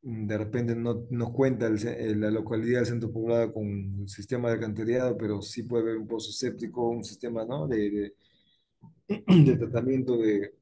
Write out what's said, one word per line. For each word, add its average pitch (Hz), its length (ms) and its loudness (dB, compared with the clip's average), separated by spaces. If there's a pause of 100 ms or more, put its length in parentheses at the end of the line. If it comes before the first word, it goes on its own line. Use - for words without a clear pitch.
de 110 360 -4
repente 117 380 0
no, 117 360 -2
no 120 220 -2
cuenta 123 340 4
el 107 120 2
ce-, 117 300 -4
eh, 107 60 2
la 107 160 2
localidad 113 480 0
del 120 80 2
centro 117 240 -2
poblado 113 420 2
con 107 120 -4
un 98 420 -4
sistema 120 420 -4
de 113 60 2
alcantarillado, 113 640 0
pero 104 240 -2
sí - 220 -8
puede 117 200 0
haber 113 140 -2
un 107 100 -8
pozo 107 240 -6
séptico, 117 580 -4
un 117 140 -4
sistema, 113 420 -6
¿no? 143 220 -6
de, 107 220 0
de, 101 260 -4 (920)
<clears throat> 180 380 8
de 127 120 6
tratamiento 123 600 0
de 104 440 0